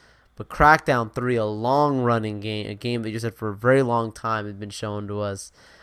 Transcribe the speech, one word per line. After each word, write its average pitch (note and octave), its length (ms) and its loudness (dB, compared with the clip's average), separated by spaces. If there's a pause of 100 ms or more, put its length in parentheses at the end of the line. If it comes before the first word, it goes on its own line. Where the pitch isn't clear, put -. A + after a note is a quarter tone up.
(360)
but - 140 -14
Crackdown D3 640 4
three, B2 220 -2
a A2 100 0
long C3 560 2
running A2 380 0
game, G#2+ 280 -6
a G#2 60 -8
game A#2 300 -4
that A2 80 -6
you A2 80 -4
said - 160 -6
for A2 140 -6
a G2+ 60 -6
very B2+ 280 4
long A#2 280 0
time A2 360 -4
had G2+ 120 -12
been G#2 120 -10
shown G#2 360 -6
to G#2 120 -4
us. G2+ 320 -6 (320)